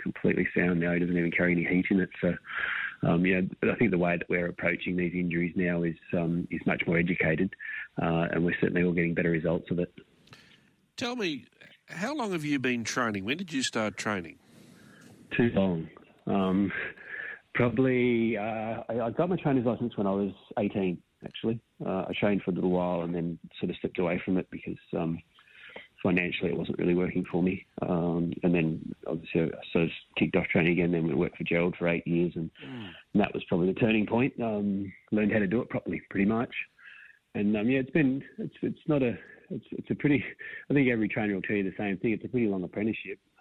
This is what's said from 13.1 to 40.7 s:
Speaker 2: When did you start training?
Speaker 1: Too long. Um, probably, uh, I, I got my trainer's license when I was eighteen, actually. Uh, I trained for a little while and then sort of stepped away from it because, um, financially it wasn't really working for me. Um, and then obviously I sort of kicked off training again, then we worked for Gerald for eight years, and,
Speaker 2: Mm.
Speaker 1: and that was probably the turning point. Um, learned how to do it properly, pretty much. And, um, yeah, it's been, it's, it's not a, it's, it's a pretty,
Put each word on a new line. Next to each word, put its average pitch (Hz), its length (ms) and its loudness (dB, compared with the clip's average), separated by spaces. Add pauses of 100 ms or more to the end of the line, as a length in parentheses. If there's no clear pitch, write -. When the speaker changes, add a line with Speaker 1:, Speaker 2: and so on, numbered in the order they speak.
Speaker 2:
When 127 120 -2
did 175 160 -10
you 131 120 0
start 107 320 -2
training? 92 420 -4 (960)
Speaker 1:
Too 120 180 4
long. 87 340 0 (380)
Um, 98 460 2 (800)
probably, 120 800 4
uh, 110 520 -4
I, 117 120 -2
I 117 100 0
got 156 180 0
my 185 80 0
trainer's 135 300 2
license 117 300 -2
when 104 100 0
I 98 60 2
was 98 200 0 (260)
eighteen, 98 400 0 (260)
actually. 113 360 -4 (240)
Uh, 92 240 -2
I - 100 -6
trained 101 240 2
for - 80 -2
a 90 40 0
little 87 160 0
while 90 320 0
and 85 120 -4
then 85 240 -4 (200)
sort 90 120 -2
of 90 60 -8
stepped - 220 -6
away 90 260 0
from 92 140 0
it 87 120 -4
because, 87 280 -10 (180)
um, 82 240 -2 (800)
financially 90 500 0
it - 60 -2
wasn't - 220 -4
really 87 160 2
working 90 340 0
for 87 140 0
me. 92 240 -2 (160)
Um, 85 500 0 (120)
and 87 100 4
then 80 400 0 (140)
obviously 82 340 -2
I - 300 -4
sort 85 140 4
of 78 40 -2 (260)
kicked 80 200 2
off 87 100 2
training 85 280 2
again, 85 180 2
then 82 160 0
we 73 60 0
worked 85 220 0
for - 60 -8
Gerald 85 340 0
for 87 120 0
eight 85 180 -2
years, 85 300 2
and, 82 120 -6 (160)
Speaker 2:
Mm. 123 260 -12 (240)
Speaker 1:
and 104 60 6
that - 140 0
was - 140 -4
probably 92 240 2
the - 80 -6
turning 110 260 4
point. 123 340 2
Um, 101 520 -2 (180)
learned 104 220 2
how 110 80 2
to 98 80 2
do 113 120 2
it - 80 -6
properly, 90 400 -4
pretty 98 180 2
much. 113 280 0 (800)
And, 104 220 0
um, 104 120 0
yeah, 135 120 2
it's 131 100 -4
been, 139 320 4 (160)
it's, - 240 -8
it's - 240 -2
not 147 160 2
a, 117 160 0 (320)
it's, - 220 -8
it's - 180 -10
a 110 60 2
pretty, 143 280 4 (460)